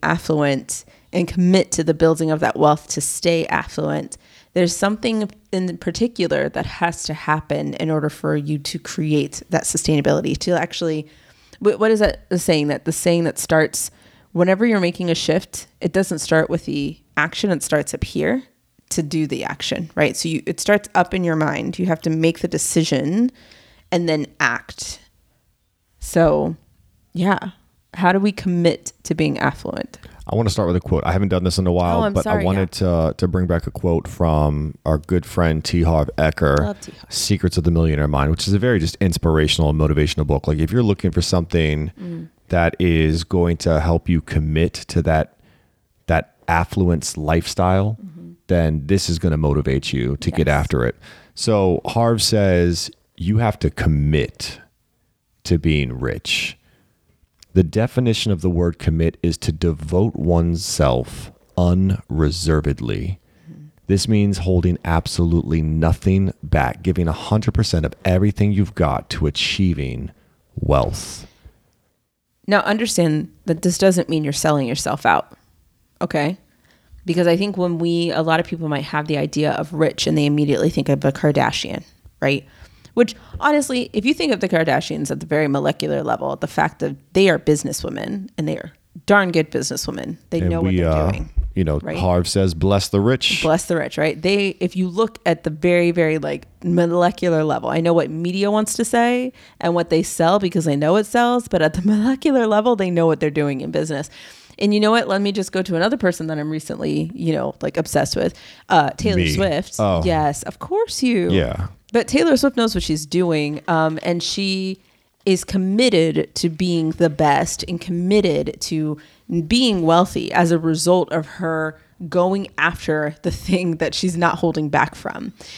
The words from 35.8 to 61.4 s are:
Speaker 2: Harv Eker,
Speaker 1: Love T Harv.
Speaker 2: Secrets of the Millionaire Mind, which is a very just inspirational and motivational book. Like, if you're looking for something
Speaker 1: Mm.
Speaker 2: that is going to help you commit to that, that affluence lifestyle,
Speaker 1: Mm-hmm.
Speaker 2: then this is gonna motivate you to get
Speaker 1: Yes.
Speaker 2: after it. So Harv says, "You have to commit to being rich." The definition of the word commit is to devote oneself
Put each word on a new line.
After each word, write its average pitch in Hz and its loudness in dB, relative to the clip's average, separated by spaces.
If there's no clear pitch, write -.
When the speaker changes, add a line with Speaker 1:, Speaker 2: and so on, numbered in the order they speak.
Speaker 2:
Harv 80 2
Eker, 76 2
Speaker 1:
Love 76 -2
T - -18
Harv. - -18
Speaker 2:
Secrets - 0
of 80 0
the 85 4
Millionaire 78 2
Mind, 71 2
which - -2
is 98 2
a 101 2
very 117 2
just 80 -2
inspirational 80 2
and 76 0
motivational 76 2
book. 71 0
Like, 76 2
if 80 0
you're 120 2
looking 101 0
for 87 0
something 80 0
Speaker 1:
Mm. 165 -10
Speaker 2:
that 85 2
is 82 2
going 87 0
to 80 2
help 82 0
you 82 2
commit 78 0
to - -4
that, 78 0
that 78 -2
affluence 85 0
lifestyle, 92 0
Speaker 1:
Mm-hmm. 156 -18
Speaker 2:
then 80 2
this 95 0
is 82 -2
gonna 80 0
motivate 71 0
you 65 -2
to - -4
get 73 0
Speaker 1:
Yes. 71 2
Speaker 2:
after 64 0
it. 60 -2
So 98 2
Harv 117 0
says, 90 2
"You 101 0
have 113 0
to - 0
commit 73 0
to 87 2
being 71 0
rich." - -6
The 92 6
definition 110 0
of 85 0
the 90 0
word 87 0
commit 82 2
is 85 0
to - -2
devote 82 0
oneself 82 0